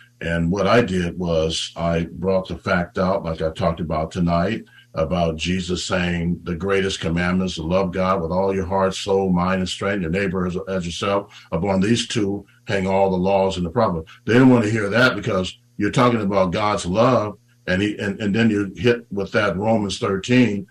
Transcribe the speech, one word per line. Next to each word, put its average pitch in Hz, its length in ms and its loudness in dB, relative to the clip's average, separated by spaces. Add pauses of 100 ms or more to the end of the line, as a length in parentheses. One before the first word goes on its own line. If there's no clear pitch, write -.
(200)
And 85 320 -2
what 95 160 0
I 117 140 6
did 90 360 -2
was 82 580 -2
I 82 360 0
brought 92 360 -2
the 82 100 -8
fact 90 400 -2
out, 95 260 0
like 82 180 -6
I 80 100 -2
talked 85 280 -2
about 80 320 -4
tonight, 92 540 0 (300)
about 82 400 0
Jesus 87 500 -4
saying 87 580 -2
the 87 120 -6
greatest 95 440 -2
commandments, 90 560 -2
to 85 60 -8
love 90 300 0
God 92 280 0
with 82 120 -4
all 98 220 0
your 95 120 -2
heart, 95 300 0
soul, 98 360 0
mind, 90 280 0
and 90 100 -4
strength, 101 320 -4
your 82 80 -4
neighbor 92 380 -2
as, 87 100 -4 (100)
as 95 200 -4
yourself. 101 640 -4
Upon 95 280 0
these 117 280 2
two 101 400 -4 (180)
hang 98 220 -2
all 95 240 2
the 92 60 0
laws 95 400 2
and 87 80 -2
the 82 40 -4
prophets. 98 400 0 (160)
They 107 80 2
didn't 127 160 8
want 120 140 6
to 107 80 2
hear 110 180 0
that, 123 260 4
because 95 400 -2 (220)
you're 101 140 0
talking 123 300 4
about 95 300 2
God's 104 360 0
love, 107 500 2 (300)
and 92 160 0
he, 104 160 0
and, 101 200 -4
and 101 140 0
then 113 160 4
you 101 260 0
hit 120 360 2
with 98 220 -6
that 104 220 0
Romans 104 440 0
thirteen, 104 720 2